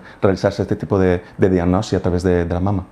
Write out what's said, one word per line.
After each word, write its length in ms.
realitzar-se 460
aquest 180
tipus 160
de, 220
de 160
diagnosi 400
a 80
través 240
de, 160
de 160
la 20
mama? 320